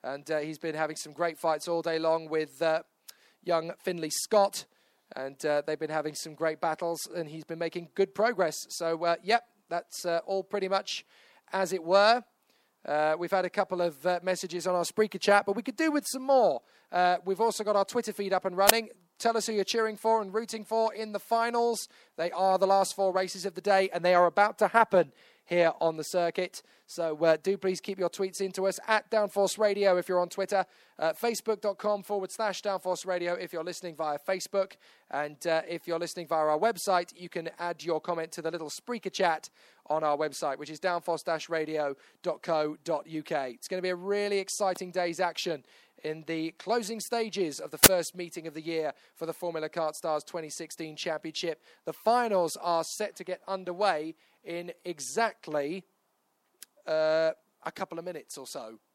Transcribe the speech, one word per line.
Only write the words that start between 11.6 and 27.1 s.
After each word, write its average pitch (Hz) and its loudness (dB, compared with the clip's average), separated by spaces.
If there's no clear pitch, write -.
it 175 -4
were. 202 6
Uh, 151 2
we've 175 -2
had 185 2
a 180 -2
couple 190 0
of, 165 -2
uh, 180 2
messages 180 -4
on 185 2
our 175 2
Spreaker 214 0
chat, 202 6
but 196 0
we 233 -6
could 247 -6
do 320 2
with 294 0
some 262 -6
more. 240 6
Uh, 180 4
we've 190 0
also 226 2
got 208 2
our 196 6
Twitter 220 -2
feed 196 -2
up 185 0
and 180 -2
running. 208 4
Tell 233 2
us 220 -2
who 226 -4
you're 202 0
cheering 220 -2
for 220 2
and 190 -8
rooting 220 -6
for 220 0
in 214 -8
the 202 -4
finals. 233 0
They 170 -2
are 190 4
the 190 4
last 196 4
four 190 2
races 185 -2
of 185 -4
the 180 -10
day, 190 4
and 170 -4
they 180 6
are 175 8
about 202 4
to 196 4
happen 190 6
here 170 4
on 165 2
the 156 -6
circuit. 175 -2
So, 160 -4